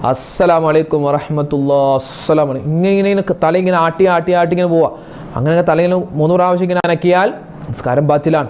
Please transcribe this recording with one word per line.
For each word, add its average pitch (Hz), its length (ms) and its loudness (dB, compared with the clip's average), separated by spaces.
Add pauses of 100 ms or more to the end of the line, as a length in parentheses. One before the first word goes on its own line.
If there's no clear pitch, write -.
"അസ്സലാമു 160 640 0
അലൈക്കും 156 360 0
വറഹ്മത്തുള്ളാഹി, 143 880 0
അസ്സലാമു 147 560 0
അലൈക്കും." 131 200 -6
ഇങ്ങനെ, 175 200 0
ഇങ്ങനെ, 196 200 2
ഇങ്ങനെ 196 240 0 (100)
തല 165 120 2
ഇങ്ങനെ 185 200 2
ആട്ടി, 165 280 0
ആട്ടി, 175 280 2
ആട്ടി 175 220 2
ഇങ്ങനെ 175 140 0
പോവുക. 165 220 2 (460)
അങ്ങനെ, 147 200 0
അങ്ങനെ 165 160 2
തല 160 100 2
ഇങ്ങനെ 180 300 0
മൂന്ന് 156 220 0
പ്രാവശ്യം 180 300 2
ഇങ്ങനെ 180 200 -2
അനക്കിയാൽ 175 480 2 (360)
നിസ്കാരം 127 380 -2
ബാത്തിലാണ്. 147 440 0